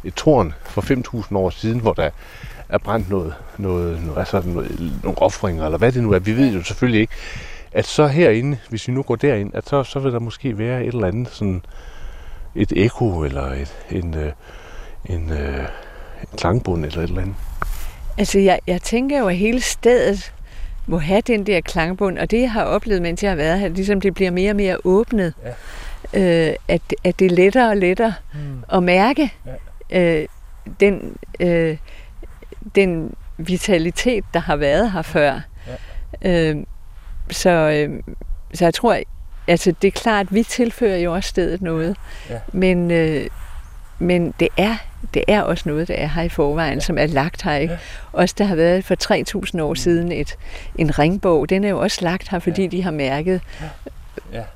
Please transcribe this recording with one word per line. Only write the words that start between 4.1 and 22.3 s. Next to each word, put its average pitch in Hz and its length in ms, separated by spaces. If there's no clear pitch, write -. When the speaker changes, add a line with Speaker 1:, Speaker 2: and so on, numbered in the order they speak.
Speaker 1:
altså 92 260
noget, 85 480
nogle - 200
ofringer, 82 420
eller 78 140
hvad 123 140
det 123 100
nu 107 100
er, 92 60
vi 107 180
ved 131 180
jo 87 80
selvfølgelig 117 380
ikke, 110 120
at - 140
så 151 200
herinde, 139 520
hvis 113 200
vi 123 40
nu 135 100
går 120 140
derind, 110 380
at - 140
så, 139 160
så - 140
vil 135 140
der 117 60
måske 117 400
være 123 260
et 120 100
eller 110 140
andet 120 240
sådan, 92 300
et - 220
ekko, 98 480
eller 67 180
et, 69 220
en, 85 240
øh, 76 180
en, 82 280
øh, 69 260
en - 180
klangbund, 90 460
eller 73 140
et 82 100
eller 87 120
andet. 95 160
Speaker 2:
Altså, 202 200
jeg, 190 280
jeg 180 160
tænker 269 360
jo, 220 100
at 180 80
hele 220 240
stedet 202 720
må 165 120
have 180 220
den 214 260
der 190 140
klangbund, 175 580
og 165 120